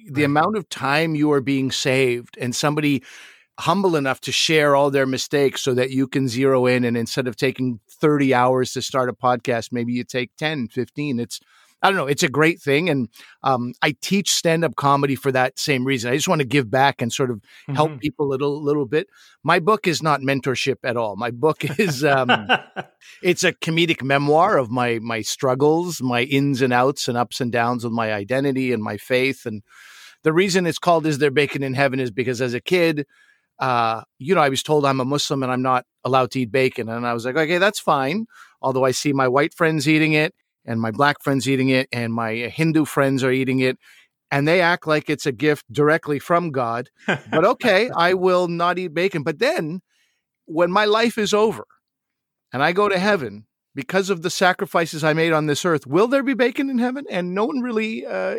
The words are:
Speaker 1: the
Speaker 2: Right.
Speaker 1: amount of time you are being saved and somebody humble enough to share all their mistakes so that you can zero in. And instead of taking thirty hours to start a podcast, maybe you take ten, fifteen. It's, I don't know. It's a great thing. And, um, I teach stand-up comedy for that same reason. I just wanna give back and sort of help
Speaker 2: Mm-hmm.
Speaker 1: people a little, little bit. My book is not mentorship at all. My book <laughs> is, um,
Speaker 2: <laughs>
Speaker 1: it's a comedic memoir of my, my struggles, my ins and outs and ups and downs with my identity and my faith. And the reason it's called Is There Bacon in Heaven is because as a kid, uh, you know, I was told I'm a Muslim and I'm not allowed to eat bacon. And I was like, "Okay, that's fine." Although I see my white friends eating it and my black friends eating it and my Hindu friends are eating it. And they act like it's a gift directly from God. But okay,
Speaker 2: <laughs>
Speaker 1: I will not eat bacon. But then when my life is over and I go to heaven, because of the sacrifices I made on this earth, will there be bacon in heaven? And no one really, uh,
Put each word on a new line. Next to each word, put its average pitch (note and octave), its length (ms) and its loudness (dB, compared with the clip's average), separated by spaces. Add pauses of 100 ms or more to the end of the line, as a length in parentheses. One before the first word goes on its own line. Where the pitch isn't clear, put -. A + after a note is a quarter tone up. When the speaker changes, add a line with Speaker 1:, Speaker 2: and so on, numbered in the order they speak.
(100)
Speaker 1:
the C3+ 120 -2
Speaker 2:
Right. - 40 4
Speaker 1:
amount D#3+ 320 0
of E3+ 100 -8
time D#3 460 -2
you D3+ 180 2
are C#3+ 80 2
being C3+ 300 0
saved B2+ 680 0
and B2 160 -4
somebody D3 480 0 (580)
humble F3+ 360 2
enough C3+ 260 -2
to B2+ 100 -6
share D3 440 4
all C#3+ 140 2
their C3+ 160 2
mistakes C3 560 0
so C3+ 120 0
that B2+ 160 0
you C3+ 160 0
can C3+ 220 -2
zero B2+ 380 2
in. B2 180 2
And A#2+ 140 0
instead A#2+ 280 -4
of A#2+ 100 -6
taking B2+ 520 -2
thirty C#3+ 460 2
hours B2+ 380 2
to B2 100 -6
start B2+ 260 -2
a A#2 60 -6
podcast, B2 580 -2
maybe A#2+ 220 -4
you B2 100 -4
take B2+ 320 -6
ten, D3+ 320 -6
fifteen. C3 500 -6
It's, A#2+ 220 -8 (420)
I F3+ 60 4
don't G3 80 2
know. D3+ 100 -2
It's C#3+ 160 -2
a F3 60 2
great D3+ 320 2
thing. D3+ 280 0
And, C3+ 200 0 (340)
um, B2 300 -2 (100)
I D#3 180 0
teach G3 320 0
stand-up E3 440 0
comedy C#3 400 2
for C3+ 160 -2
that B2+ 260 0
same C3 260 -2
reason. B2 280 -2
I C#3 40 2
just D3+ 120 -2
wanna D#3+ 160 0
give A#2+ 260 0
back C3 320 2
and A#2 100 -2
sort C3 180 -2
of G#2+ 100 -8 (340)
help D3+ 160 2
Speaker 2:
Mm-hmm. C#3+ 80 -12
Speaker 1:
people D3 280 -4
a C#3 40 -2
little, C#3+ 320 -4
little D3 240 0
bit. D3+ 220 -2 (340)
My E3 160 2
book G3+ 300 0
is C#3 140 0
not D3 180 0
mentorship C3+ 640 -2
at A#2+ 120 -2
all. A2 200 -4
My A#2 160 -4
book D3 320 -2
<laughs> C#3+ 160 -4
is, D3+ 240 0
um, C3+ 240 2 (560)
Speaker 2:
<laughs> - 380 -20
Speaker 1:
it's F3+ 220 0
a E3+ 80 2
comedic E3 500 -2
memoir D3 560 2
of A#2+ 120 0
my, A#2+ 320 0
my A2+ 200 -4
struggles, D3+ 800 0
my B2 220 0
ins C#3 400 0
and B2+ 100 2
outs C3 360 2
and A#2+ 100 -2
ups - 220 -4
and B2 100 -4
downs A#2+ 340 -2
with A#2+ 80 -6
my A2+ 200 -2
identity B2+ 600 -2
and G#2+ 100 -2
my G#2+ 140 -6
faith. C3 500 -2
And G#2+ 160 -8 (600)
the D#3+ 100 2
reason F3+ 340 2
it's D#3 120 -2
called E3 280 2
Is D3+ 120 0
There C#3+ 140 2
Bacon C#3 320 0
in C3 100 -4
Heaven C3+ 240 0
is B2+ 140 -4
because A#2 280 -4
as B2 140 -2
a A#2+ 60 -6
kid, E3 460 0 (520)
uh, A#2 440 0 (160)
you D3 160 -2
know, E3+ 60 4
I C#3+ 80 6
was C3 140 -2
told D3+ 240 2
I'm C3+ 140 2
a B2+ 40 -2
Muslim C#3 380 -2
and B2+ 100 -2
I'm B2+ 100 -2
not B2+ 220 0 (200)
allowed B2+ 280 2
to C3 80 -4
eat A#2 120 -4
bacon. C3 360 0
And A#2 180 -6
I A#2+ 60 -2
was A#2 120 -4
like, B2+ 120 -4
"Okay, D#3+ 220 0
that's G3+ 200 2
fine." D#3 480 0 (340)
Although C3 240 0
I C3 80 4
see C#3+ 200 -2
my C3+ 160 2
white C#3+ 260 2
friends D#3+ 340 0
eating D#3 260 4
it D3+ 200 0 (300)
and A#2 160 -4
my A2+ 100 -2
black C#3+ 320 0
friends C3+ 260 0
eating C3 200 2
it C3 240 2
and A#2 200 -4
my A2+ 220 -4
Hindu D3+ 500 0
friends C3+ 380 0
are C3 100 2
eating C3 280 0
it. C3 180 0 (520)
And C#3+ 180 2
they F3+ 120 4
act F3 260 0
like D3+ 240 0
it's D3 160 -4
a C#3+ 60 0
gift D3 380 0
directly D3+ 480 0
from E3+ 320 0
God. B2 380 -4 (180)
But D#3+ 380 0
okay, A3 460 2
Speaker 2:
<laughs> - 60 -10
Speaker 1:
I F3 180 2
will F3+ 340 2
not F3 300 -2
eat F3+ 160 -6
bacon. E3+ 280 -2
But D#3 160 -4
then F#3 420 -2 (680)
when F3 260 0
my G#3 140 2
life A3+ 320 2
is G3+ 160 0
over G#3 320 0 (840)
and B2+ 100 -2
I D#3+ 100 2
go G3+ 160 2
to G3 100 0
heaven, D3 480 -2 (280)
because F3+ 360 -2
of E3+ 120 -2
the E3+ 80 -4
sacrifices E3+ 760 0
I D#3 80 4
made D#3+ 200 2
on D#3 140 2
this D3 180 -2
earth, E3 220 0
will E3+ 220 2
there C#4 140 2
be C4 120 -2
bacon C4 340 0
in C4 100 -2
heaven? B3+ 320 -2
And F3+ 240 -4
no G#3 100 0
one C4 160 -4
really, A#3 460 -4
uh, F#3+ 320 -4